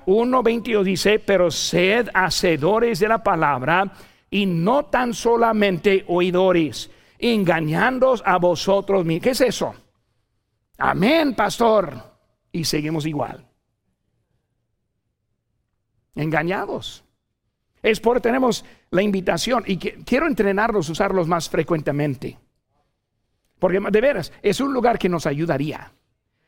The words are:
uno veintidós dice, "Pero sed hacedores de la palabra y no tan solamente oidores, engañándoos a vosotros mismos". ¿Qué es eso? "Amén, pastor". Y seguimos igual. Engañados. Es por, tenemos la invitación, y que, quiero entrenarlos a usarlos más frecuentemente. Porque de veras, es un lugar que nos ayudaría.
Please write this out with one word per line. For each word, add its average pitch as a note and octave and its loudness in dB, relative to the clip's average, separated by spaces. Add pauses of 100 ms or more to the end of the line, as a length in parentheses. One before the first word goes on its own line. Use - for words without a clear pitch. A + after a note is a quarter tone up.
uno A#3+ 2
veintidós A3+ 0
dice, G3 2
"Pero F3+ 2
sed F#3+ 0
hacedores F#3+ 2
de G#3+ 2
la A3 0
palabra D#3+ 0 (400)
y G3 0
no F#3+ 0
tan A#3+ -2
solamente G#3 2
oidores, F3+ 0 (280)
engañándoos G#3+ 0
a F#3 2
vosotros F#3+ 0
mismos". D#3+ -2
¿Qué B3 2
es B3+ -2
eso? F#3+ -2 (1040)
"Amén, G#3+ 2
pastor". G#3 0 (580)
Y E3+ -4
seguimos D3+ -2
igual. D3 -6 (2750)
Engañados. E3 -4 (800)
Es A3 0
por, A#3+ 2
tenemos A#3+ 0 (260)
la F#3 2
invitación, G3 -2
y F#3+ -2
que, - -10
quiero C#4+ 0
entrenarlos G3+ 0
a E3 -8
usarlos F#3+ 0
más E3 -2
frecuentemente. D3 -4 (1200)
Porque F#3 0
de G#3 0
veras, A#3+ 0 (100)
es G3+ 0
un C#4 -2
lugar A#3 2
que F#3+ 0
nos E3+ -2
ayudaría. D3 -4 (580)